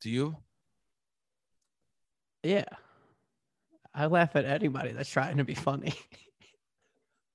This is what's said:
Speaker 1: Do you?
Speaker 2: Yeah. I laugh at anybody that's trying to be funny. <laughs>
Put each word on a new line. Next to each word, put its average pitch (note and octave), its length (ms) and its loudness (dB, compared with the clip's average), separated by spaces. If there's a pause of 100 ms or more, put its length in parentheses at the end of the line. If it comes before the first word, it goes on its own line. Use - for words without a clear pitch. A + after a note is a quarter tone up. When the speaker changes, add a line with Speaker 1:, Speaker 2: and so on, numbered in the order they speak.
Speaker 1:
Do A2+ 80 -10
you? C#3+ 280 -2 (2000)
Speaker 2:
Yeah. F#3+ 220 2 (1300)
I D3+ 120 0
laugh E3+ 300 4
at C3+ 80 4
anybody C3+ 480 -2
that's C3 180 -8
trying C3+ 280 0
to C3+ 60 4
be - 100 -4
funny. C#3 440 -2
<laughs> - 60 -20 (1300)